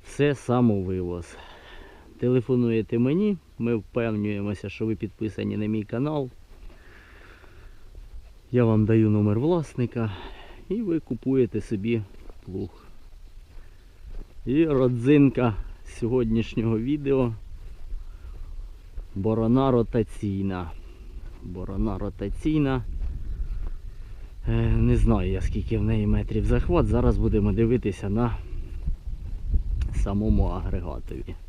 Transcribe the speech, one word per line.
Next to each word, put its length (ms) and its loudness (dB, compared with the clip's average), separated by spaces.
Все 280 2
самовивоз. 880 0
Телефонуєте 800 2
мені, 380 2
ми 160 0
впевнюємося, 920 -2
що 160 -6
ви 100 0
підписані 640 -6
на 80 -2
мій 180 -2
канал. 460 -2
Я 140 6
вам 200 6
даю 240 6
номер 300 4
власника 720 -2
і 120 -2
ви 180 0
купуєте 640 0
собі 400 -2
плуг. 240 -8
І 200 4
родзинка 920 4
сьогоднішнього 800 0
відео. 540 0
Борона 560 2
ротаційна. 1000 0
Борона 540 -4
ротаційна. 840 -2
Е, 40 2
не 280 6
знаю 340 4
я, 100 0
скільки 360 -2
в 60 2
неї 240 2
метрів 380 2
захват. 420 4
Зараз 300 4
будемо 340 4
дивитися 580 2
на... 280 0
Самому 480 2
агрегатові. 920 -4